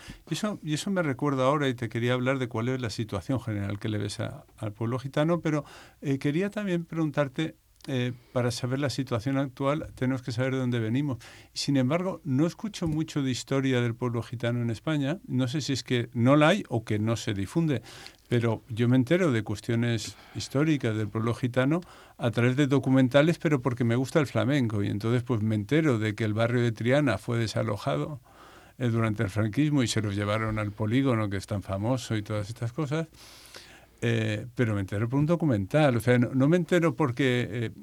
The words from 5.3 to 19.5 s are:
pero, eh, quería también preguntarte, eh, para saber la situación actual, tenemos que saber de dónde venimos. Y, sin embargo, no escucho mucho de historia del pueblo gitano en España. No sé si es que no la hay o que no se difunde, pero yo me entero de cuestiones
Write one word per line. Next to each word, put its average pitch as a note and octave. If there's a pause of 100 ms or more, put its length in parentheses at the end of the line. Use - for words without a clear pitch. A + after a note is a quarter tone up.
pero, D3+ (380)
eh, C#3
quería E3
también F#3
preguntarte, D#3 (320)
eh, B2 (200)
para B2
saber B2+
la C#3+
situación C3+
actual, C#3
tenemos B2+
que C3
saber C3
de C3
dónde B2
venimos. B2 (360)
Y, -
sin C#3+
embargo, E3
no C#3
escucho F3+
mucho D#3
de C3
historia C3
del A#2
pueblo A#2+
gitano A#2+
en A#2
España. D3 (100)
No B2+
sé C#3+
si C3+
es A#2+
que A#2+
no B2
la D3+
hay G3
o A2+
que G#2+
no A2+
se -
difunde, B2+ (440)
pero A#2
yo A#2
me B2+
entero D#3+
de A2+
cuestiones A2+ (180)